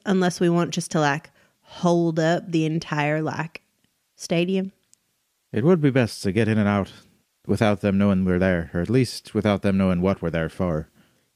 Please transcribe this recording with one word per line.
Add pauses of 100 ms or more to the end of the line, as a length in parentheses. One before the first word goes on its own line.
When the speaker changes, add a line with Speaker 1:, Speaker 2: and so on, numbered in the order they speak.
Speaker 1:
unless
we
want
just
to,
like, (320)
hold
up
the
entire,
like, (560)
stadium? (800)
Speaker 2:
It
would
be
best
to
get
in
and
out (560)
without
them
knowing
we're
there,
or
at
least
without
them
knowing
what
we're
there
for. (460)